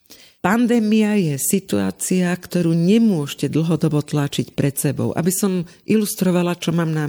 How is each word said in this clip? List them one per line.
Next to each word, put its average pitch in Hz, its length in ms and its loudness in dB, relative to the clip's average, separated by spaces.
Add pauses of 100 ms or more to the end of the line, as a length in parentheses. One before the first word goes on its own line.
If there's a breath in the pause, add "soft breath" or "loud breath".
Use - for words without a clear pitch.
(420 loud breath)
Pandémia 214 760 2
je 160 220 2
situácia, 185 960 -2
ktorú 175 400 -2
nemôžete 175 720 2
dlhodobo 156 540 0
tlačiť 143 560 -4
pred 139 160 0
sebou. 120 400 -2
Aby 165 160 -2
som 185 340 -2 (220 loud breath)
ilustrovala, 180 720 0
čo 170 160 -4
mám 165 160 0
na 156 200 -2